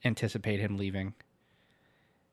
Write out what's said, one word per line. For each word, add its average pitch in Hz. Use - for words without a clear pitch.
anticipate 107
him 101
leaving. 98